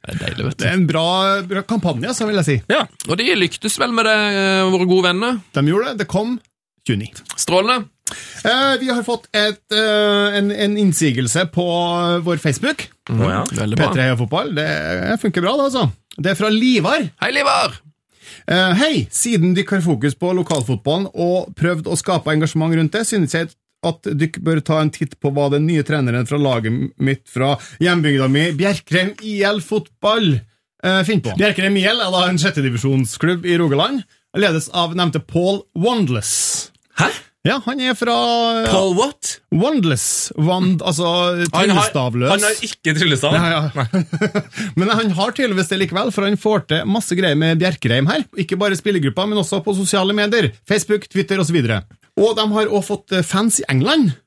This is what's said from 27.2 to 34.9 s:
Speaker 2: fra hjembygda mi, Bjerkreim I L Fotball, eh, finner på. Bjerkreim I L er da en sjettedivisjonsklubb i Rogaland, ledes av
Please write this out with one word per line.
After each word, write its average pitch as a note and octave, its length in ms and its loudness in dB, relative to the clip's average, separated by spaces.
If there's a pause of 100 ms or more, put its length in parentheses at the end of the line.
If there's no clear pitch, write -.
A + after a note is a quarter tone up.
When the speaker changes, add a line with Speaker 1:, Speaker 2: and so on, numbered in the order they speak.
Speaker 2:
fra C3+ 300 0 (200)
hjembygda D3+ 520 2
mi, D3+ 220 2
Bjerkreim F#3 680 0
I G#3 200 -4
L G3+ 180 0
Fotball, G#3 800 0 (420)
eh, F#3+ 220 2
finner G3 160 2
på. G#2+ 160 -2
Bjerkreim G3 400 2
I F#3+ 80 2
L A3+ 160 0
er F#3+ 100 -2
da F3+ 180 2
en F#3 100 2
sjettedivisjonsklubb C#3 1040 0
i F3 140 2
Rogaland, F3 460 0 (300)
ledes E3 380 0
av E3+ 220 -2